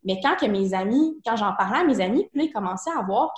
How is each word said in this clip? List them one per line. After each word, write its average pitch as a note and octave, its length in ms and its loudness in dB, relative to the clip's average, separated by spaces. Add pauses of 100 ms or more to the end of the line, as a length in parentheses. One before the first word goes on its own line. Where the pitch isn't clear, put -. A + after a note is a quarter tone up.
Mais F#3+ 180 -2
quand D4 140 2
que D4+ 100 0
mes G3 260 0
amis, A#3+ 540 0
quand A#3 80 0
j'en G3+ 220 0
parlais G3+ 240 0
à F#4 40 2
mes C4 160 2
amis, A3+ 300 0
puis - 80 -4
là, D4+ 60 2
ils D#4 80 -4
commençaient F#3+ 440 -4
à B3+ 60 -2
voir G#3+ 360 0